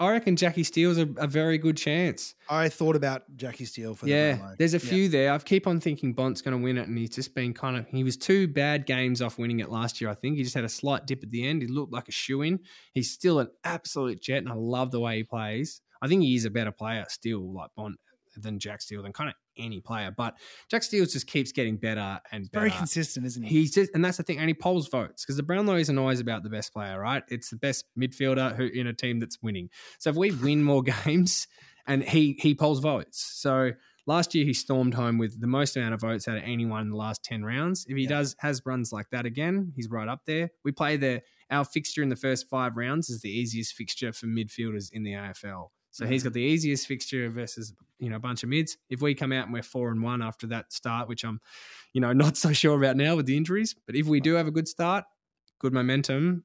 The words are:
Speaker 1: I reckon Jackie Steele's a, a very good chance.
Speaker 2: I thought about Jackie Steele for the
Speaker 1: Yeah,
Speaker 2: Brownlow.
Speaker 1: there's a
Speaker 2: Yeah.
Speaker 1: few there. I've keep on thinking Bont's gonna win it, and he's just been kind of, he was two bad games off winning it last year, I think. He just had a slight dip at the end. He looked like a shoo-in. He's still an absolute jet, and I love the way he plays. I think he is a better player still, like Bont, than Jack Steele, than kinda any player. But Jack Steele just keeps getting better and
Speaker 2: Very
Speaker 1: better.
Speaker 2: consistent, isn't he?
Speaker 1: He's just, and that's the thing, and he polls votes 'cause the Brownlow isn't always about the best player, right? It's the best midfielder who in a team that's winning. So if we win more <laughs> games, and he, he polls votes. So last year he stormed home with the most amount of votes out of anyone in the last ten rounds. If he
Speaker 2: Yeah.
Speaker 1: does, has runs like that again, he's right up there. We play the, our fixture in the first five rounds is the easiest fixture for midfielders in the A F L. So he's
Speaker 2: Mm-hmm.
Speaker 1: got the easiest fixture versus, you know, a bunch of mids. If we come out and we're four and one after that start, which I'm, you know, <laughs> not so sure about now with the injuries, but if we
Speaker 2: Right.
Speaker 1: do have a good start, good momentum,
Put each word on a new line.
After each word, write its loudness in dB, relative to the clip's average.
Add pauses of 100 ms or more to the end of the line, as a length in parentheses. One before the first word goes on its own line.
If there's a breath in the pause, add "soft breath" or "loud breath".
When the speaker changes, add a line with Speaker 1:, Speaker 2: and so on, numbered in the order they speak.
Speaker 1:
I 4
reckon 4
Jackie 2
Steele's 4
a, 4 (120)
a 0
very 2
good 2
chance. 0 (140)
Speaker 2:
I 2
thought 2
about -2 (120)
Jackie -10
Steele -8
for -8
the 4
Speaker 1:
Yeah, 4
Speaker 2:
Brownlow. -10
Speaker 1:
there's 4
a 2
Speaker 2:
Yeah. -4
Speaker 1:
few 4
there. 6
I've -2
keep 4
on 2
thinking -2
Bont's 0
gonna -2
win 0
it, -4
and -4
he's -2
just -8
been -2
kind -4
of, -6
he 0
was 0
two 4
bad 0
games 2
off -4
winning 0
it -4
last -4
year, -2
I -4
think. -2
He 0
just -4
had 0
a -2
slight -2
dip -4
at -12
the -2
end. 0
He -4
looked -4
like -8
a -14
shoo-in. -2 (340 loud breath)
He's 0
still 2
an 2 (160)
absolute -4
jet, -2
and -4
I -6
love -2
the 0
way -2
he -2
plays. -6 (180 soft breath)
I -2
think 6
he 4
is 2
a -4
better -2
player -6
still, -6
like -12
Bont, -10 (420)
than -8
Jack -10
Steele, -12
than -12
kinda -6 (220)
any -10
player. -6
But -6 (340 loud breath)
Jack 0
Steele 2
just -4
keeps -2
getting 0
better -4 (100)
and -10
Speaker 2:
Very 2
Speaker 1:
better. 0
Speaker 2:
consistent, -2
isn't -6
he? 4
Speaker 1:
He's 2
just, 4
and 4
that's 0
the -4
thing, -4
and 0
he 4
polls 0
votes -4
'cause -4
the 0
Brownlow 2
isn't 2
always 2
about -2
the -8
best -8
player, -6
right? -2
It's -8
the -10
best -2 (120)
midfielder 0
who -2
in -2
a -2
team -2
that's -8
winning. -6 (280 loud breath)
So 0
if 2
we 2
win 4
more 6
<laughs> 0
games, 4 (400 soft breath)
and 2
he, 4
he 6
polls 2
votes. -2
So 0 (320 soft breath)
last 2
year 4
he 4
stormed 2
home 2
with 0
the -2
most 2
amount 0
of -4
votes -2
out -2
of -6
anyone -2
in -4
the -4
last -6
ten -6
rounds. -4
If -6
he 0
Speaker 2:
Yeah. 0
Speaker 1:
does, -2
has -2
runs -4
like -8
that -4
again, -2
he's -6
right -4
up -8
there. -2 (120)
We 0
play 0
the, 0 (280 soft breath)
our 2
fixture -2
in 2
the 0
first -2
five -2
rounds -2
is -6
the -6
easiest -4
fixture -6
for -10
midfielders -4
in -8
the -6
A -8
F -14
L. -12 (200)
So -8
he's 2
Speaker 2:
Mm-hmm. -2
Speaker 1:
got -4
the -2
easiest 2
fixture -4
versus, -8 (260)
you -6
know, -6
a -8
bunch -6
of -4
mids. 0 (140)
If -4
we 2
come -2
out 0
and -6
we're -6
four -4
and 0
one -2
after -6
that -8
start, -4
which -8
I'm, -6 (540 loud breath)
you 2
know, 4
<laughs> -
not 6
so 4
sure 6
about 4
now 4
with 2
the 2
injuries, 0 (120)
but -6
if 2
we 6
Speaker 2:
Right. 4
Speaker 1:
do 6
have 4
a 0
good 0
start, 0 (520)
good 0
momentum, 2